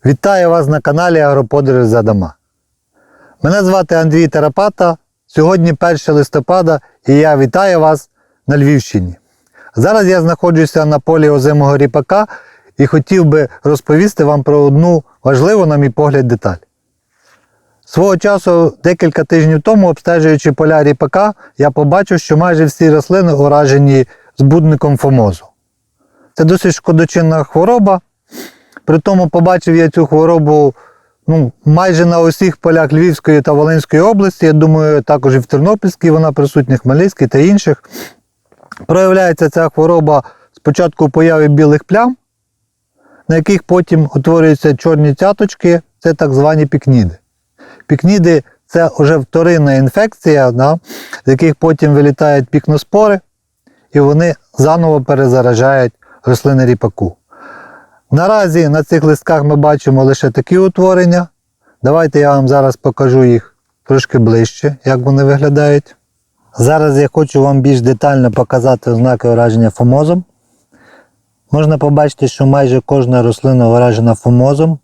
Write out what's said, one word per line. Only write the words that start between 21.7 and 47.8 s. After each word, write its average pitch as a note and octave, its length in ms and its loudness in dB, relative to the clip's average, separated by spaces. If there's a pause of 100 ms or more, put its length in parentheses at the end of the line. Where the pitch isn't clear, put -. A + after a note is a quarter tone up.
побачив, E3 500 -2
що - 160 -4
майже E3 280 0
всі D#3 260 0
рослини E3+ 420 0
уражені C#3 720 2 (320)
збудником D3+ 580 2
фомозу. A#2+ 480 -2 (960)
Це D#3 40 2
досить F3+ 300 0
шкодочинна D#3+ 680 -2
хвороба. G3 560 0 (840)
Притому F3+ 440 0
побачив E3+ 480 0
я E3 140 2
цю E3 160 0
хворобу, D3+ 680 0 (520)
ну, D#3 260 -2 (120)
майже E3+ 420 0
на E3+ 140 0
усіх E3 360 0
полях D#3+ 360 0
Львівської D#3 500 0
та D3+ 100 -2
Волинської D3+ 500 0
області. G3 440 0
Я D#3 60 2
думаю, D3+ 500 2
також C3+ 320 0
і C3 40 2
в B2 80 -4
Тернопільській F3 640 -2
вона D#3+ 220 0
присутня, C#3 440 -2
Хмельницькій C#3+ 500 -2
та C3+ 120 -2
інших. F3 460 0 (1000)
Проявляється F3+ 640 0
ця E3 180 -2
хвороба D#3 540 0 (300)
спочатку D#3+ 520 -2
у D3 40 0
появі D#3+ 400 2
білих D3 360 2
плям, A#3+ 320 -2 (1120)
на D#3+ 80 0
яких F3+ 260 -2
потім E3 520 -2
утворюються D#3 640 0
чорні D3+ 380 0
цяточки, F#3+ 680 -2 (180)
це E3 160 -2
так D3 180 -4
звані D3+ 340 0
пікніди. B2 520 -2 (680)